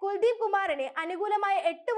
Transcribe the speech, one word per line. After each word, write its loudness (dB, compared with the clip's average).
കുൽദീപ് 2
കുമാറിന് 0
അനുകൂലമായ 0
എട്ട് -4